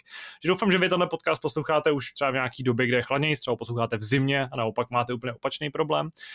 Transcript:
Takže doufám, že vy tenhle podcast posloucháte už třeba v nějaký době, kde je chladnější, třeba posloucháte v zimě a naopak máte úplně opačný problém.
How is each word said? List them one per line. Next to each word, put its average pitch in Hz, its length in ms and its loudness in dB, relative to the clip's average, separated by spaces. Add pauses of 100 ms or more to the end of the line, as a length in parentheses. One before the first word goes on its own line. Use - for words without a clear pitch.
(420)
Takže 151 80 -2
doufám, 185 220 2
že 190 60 4
vy 208 120 4
tenhle 180 180 2
podcast 160 340 -2
posloucháte 156 500 2
už 135 200 -2
třeba 139 200 0
v - 20 -2
nějaký 131 300 -2
době, 123 240 2
kde 123 100 4
je 120 40 4
chladnější, 143 400 0
třeba 123 140 -2
posloucháte 117 420 -2
v 104 60 -4
zimě 135 480 2
a 135 60 -8
naopak 113 320 -2
máte 120 240 0
úplně 120 200 -6
opačný 135 360 -6
problém. 151 400 -2 (260)